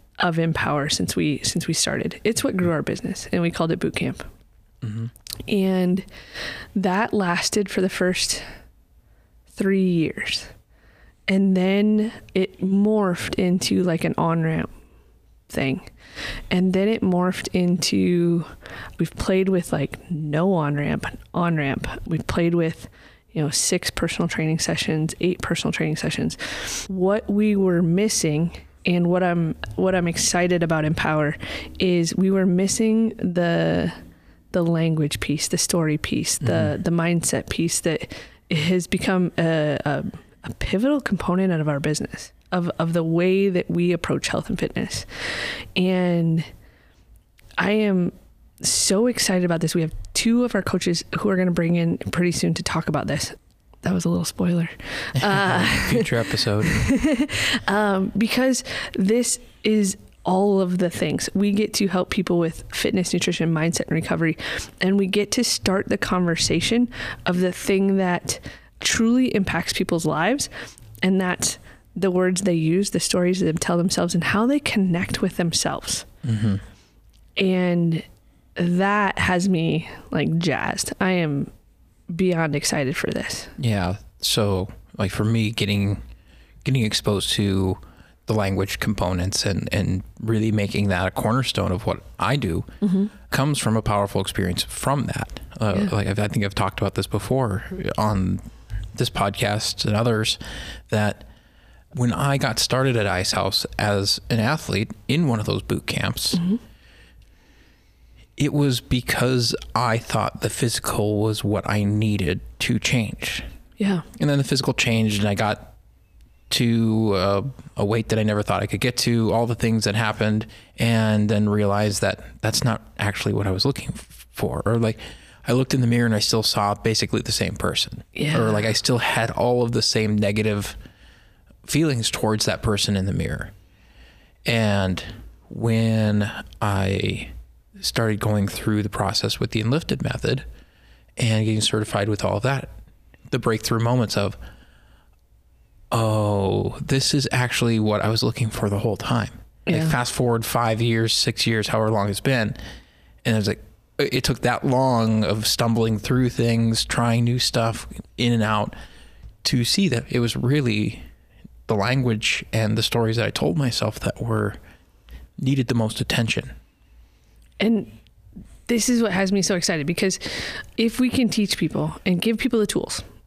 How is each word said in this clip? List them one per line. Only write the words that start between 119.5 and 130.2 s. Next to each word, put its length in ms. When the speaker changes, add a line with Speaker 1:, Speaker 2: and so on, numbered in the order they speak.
Speaker 2:
things 300
that 100
happened, 520
and 500
then 200
realized 540
that 180
that's 220
not 180
actually 340
what 140
I 60
was 120
looking 300
f-, 380
for. 340
Or, 100
like, 220
I 60
looked 220
in 60
the 60
mirror 200
and 80
I 40
still 240
saw 320
basically 480
the 100
same 240
person. 460
Speaker 1:
Yeah. 260
Speaker 2:
Or, 120
like, 140
I 100
still 240
had 320
all 320
of 100
the 100
same 340
negative 600